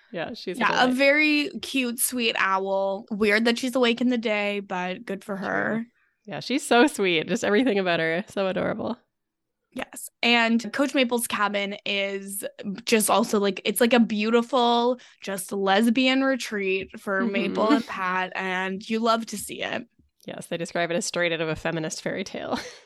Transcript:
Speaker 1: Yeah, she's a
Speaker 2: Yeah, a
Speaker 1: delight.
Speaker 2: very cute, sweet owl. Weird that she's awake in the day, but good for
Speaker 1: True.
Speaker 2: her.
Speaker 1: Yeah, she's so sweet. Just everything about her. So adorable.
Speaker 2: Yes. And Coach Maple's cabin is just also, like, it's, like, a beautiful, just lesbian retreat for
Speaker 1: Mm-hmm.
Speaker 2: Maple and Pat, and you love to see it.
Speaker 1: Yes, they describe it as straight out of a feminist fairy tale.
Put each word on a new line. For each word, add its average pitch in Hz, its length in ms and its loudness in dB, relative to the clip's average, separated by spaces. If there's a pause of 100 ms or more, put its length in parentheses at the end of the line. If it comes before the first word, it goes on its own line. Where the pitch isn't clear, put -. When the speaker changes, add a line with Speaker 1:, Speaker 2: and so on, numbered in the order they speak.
(120)
Speaker 1:
Yeah, 175 220 -6
she's 196 240 -10
a 247 40 -2
Speaker 2:
Yeah, 208 80 4 (140)
a 254 40 4
Speaker 1:
delight. 254 80 2
Speaker 2:
very 294 540 4 (120)
cute, 247 380 -2
sweet 240 400 0
owl. 196 720 0
Weird 214 340 2
that 233 140 2
she's 254 160 -2
awake 240 260 2
in 247 80 2
the 247 80 2
day, 208 440 -2
but 185 440 -6
good 196 180 -8
for 196 140 -8
Speaker 1:
True. 196 80 -6
Speaker 2:
her. 202 400 -2 (400)
Speaker 1:
Yeah, 196 140 -10
she's 269 260 -4
so 240 220 6
sweet. 180 400 0
Just - 160 -2
everything 208 340 2
about 175 220 2
her. 165 300 0
So 196 180 -2
adorable. 190 500 -4 (800)
Speaker 2:
Yes. - 320 -10 (140)
And 233 500 2
Coach 277 220 -2
Maple's 247 320 0
cabin 202 580 -2
is 196 600 -4 (400)
just 220 240 2
also, 208 300 2
like, 196 260 0
it's, - 160 0
like, 240 120 4
a 240 60 8
beautiful, 240 1000 2 (200)
just 196 320 -8
lesbian 233 720 4
retreat 208 760 -2
for 190 240 -2
Speaker 1:
Mm-hmm. 202 80 0
Speaker 2:
Maple 196 400 0
and 226 160 2
Pat, 185 480 -4
and 190 520 -4
you 226 120 -2
love 226 280 2
to 208 100 -10
see - 260 -10
it. - 240 -6 (400)
Speaker 1:
Yes, - 180 -12
they 170 120 -8
describe 170 340 -4
it 170 40 -2
as - 120 -2
straight 175 260 -2
out 160 80 -2
of 160 80 -2
a 156 60 -2
feminist 160 480 -4
fairy - 200 -4
tale. - 360 -6 (260)